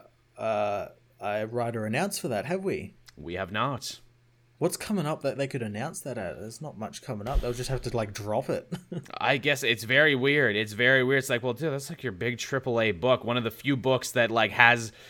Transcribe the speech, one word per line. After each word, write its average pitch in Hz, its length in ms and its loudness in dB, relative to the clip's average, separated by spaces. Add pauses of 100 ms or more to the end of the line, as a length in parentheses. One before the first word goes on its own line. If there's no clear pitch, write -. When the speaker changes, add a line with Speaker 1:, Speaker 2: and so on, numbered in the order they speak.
(420)
Speaker 1:
uh, 104 460 -2 (320)
a 104 280 -2
writer 117 380 -4
announced 151 360 -2
for 160 80 -4
that, 107 160 -2
have 190 180 -4
we? 131 300 -4 (240)
Speaker 2:
We 82 160 -8
have 90 180 -4
not. 120 480 -4 (600)
Speaker 1:
What's 180 180 0
coming 190 280 -2
up 151 180 -4
that 135 140 -2
they 139 100 0
could 135 160 -6
announce 110 380 -6
that 123 160 -8
at? 82 220 -6
There's 110 220 -12
not 147 160 -12
much - 240 -10
coming 107 260 -8
up. 139 140 2
They'll 123 100 -2
just 123 180 -4
have 131 120 -2
to, 120 160 -4
like, 104 160 -2
drop 107 360 -2
it. - 220 -4 (240)
<laughs> - 220 -10
Speaker 2:
I 127 180 2
guess 135 260 0
it's 117 220 0
very 139 320 6
weird. 131 400 4
It's 107 160 0
very 127 320 6
weird. 135 160 4
It's 127 100 -2
like, 120 140 0
well, 127 80 0
dude, 139 220 -4
that's, 139 160 -6
like, 170 120 -12
your 117 120 -4
big 113 240 -4
triple 131 420 -2
A 110 140 4
book. 117 320 2
One 120 100 0
of 123 80 0
the 113 80 -2
few 135 240 -2
books 127 360 0
that, 117 200 2
like, 110 200 2
has 120 420 6 (160)